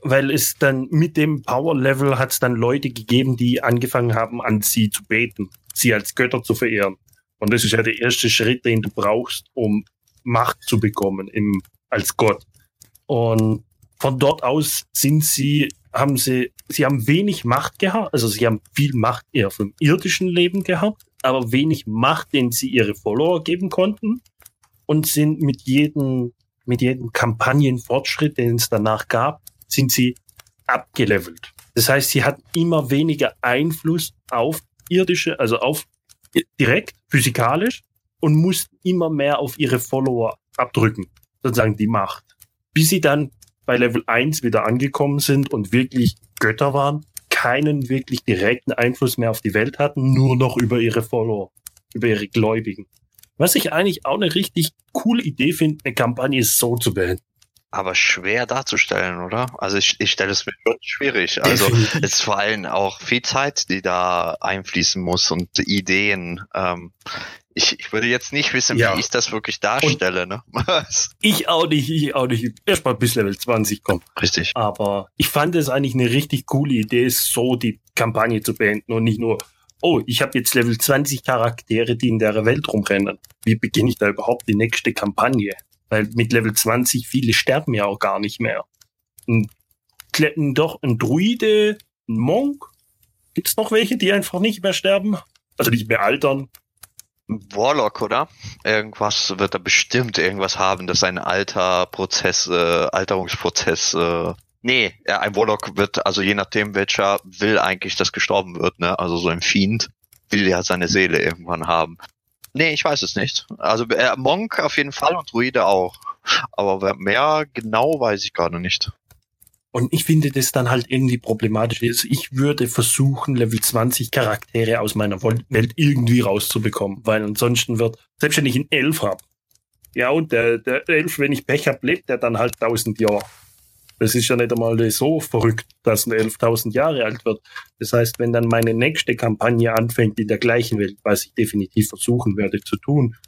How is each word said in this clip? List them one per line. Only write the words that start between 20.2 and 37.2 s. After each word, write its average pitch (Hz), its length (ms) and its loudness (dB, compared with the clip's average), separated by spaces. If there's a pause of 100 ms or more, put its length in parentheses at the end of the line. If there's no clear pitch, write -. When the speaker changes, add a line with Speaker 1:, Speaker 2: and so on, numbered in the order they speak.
Speaker 1:
Leben 175 380 0
gehabt, 185 380 -2 (200)
aber 127 300 0
wenig 143 340 2
Macht, 120 460 0
den 123 180 2
sie 127 200 -4
ihre 104 240 2
Follower 160 500 0
geben 180 240 -2
konnten 208 540 0 (640)
und 156 200 2
sind 151 360 0
mit 139 200 -2
jedem, 135 720 0 (320)
mit 123 160 0
jedem 127 320 -2
Kampagnenfortschritt, 127 1300 0
den 120 160 2
es 117 160 -2
danach 107 380 0
gab, 127 340 0 (260)
sind 131 240 0
sie 123 220 2 (520)
abgelevelt. - 840 -2 (220)
Das 117 140 2
heißt, 135 220 2
sie 135 140 0
hatten - 180 -2 (140)
immer 165 340 2
weniger 143 520 0
Einfluss 156 720 0 (160)
auf 131 300 -2 (280)
irdische, 175 520 0
also 117 180 2
auf 151 260 -2 (760)
direkt 135 360 2 (140)
physikalisch 135 760 0 (380)